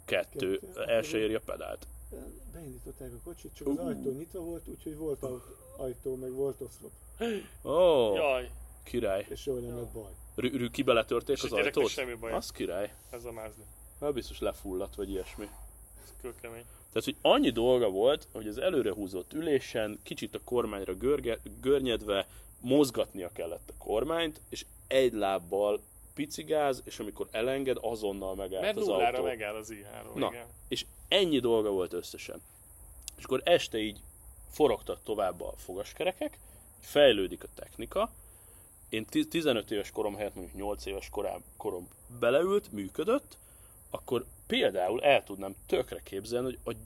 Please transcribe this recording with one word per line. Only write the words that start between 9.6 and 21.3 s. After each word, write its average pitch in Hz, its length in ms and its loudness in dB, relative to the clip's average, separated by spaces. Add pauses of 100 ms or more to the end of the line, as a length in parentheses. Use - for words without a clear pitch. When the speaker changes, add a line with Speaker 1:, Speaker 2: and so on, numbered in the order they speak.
Speaker 3:
Jaj. 120 100 -6
Speaker 2:
lett 113 120 -10
baj. 104 180 -12 (240)
Speaker 1:
Rü-, 123 220 0
rü-, 120 140 -2
kibeletörték 123 680 2
Speaker 3:
És - 60 -4
Speaker 1:
az 120 100 -2
Speaker 3:
a 110 40 -2
gyereknek - 200 2
Speaker 1:
ajtót? 123 160 4
Speaker 3:
semmi 127 220 -4
baj. 113 180 -6
Speaker 1:
Az 196 180 -4
király. 98 420 -4 (180)
Speaker 3:
Ez 120 140 -12
a 117 80 -10
mázli. 110 300 -12 (380)
Speaker 1:
Hát 147 120 0
biztos - 280 -6
lefulladt, 95 540 -4
vagy 98 160 -6
ilyesmi. 95 380 -6 (560)
Speaker 3:
Ez - 160 -20
kőkemény. 117 440 -12 (280)
Speaker 1:
Tehát, 113 120 0
hogy 131 180 -4
annyi 196 280 6
dolga 120 400 6
volt, 117 420 4
hogy 110 160 -8
az 107 100 -6
előrehúzott 101 760 0
ülésen, 131 680 0
kicsit - 320 -8
a 104 100 -8
kormányra 104 500 0
görge-, 123 440 2 (220)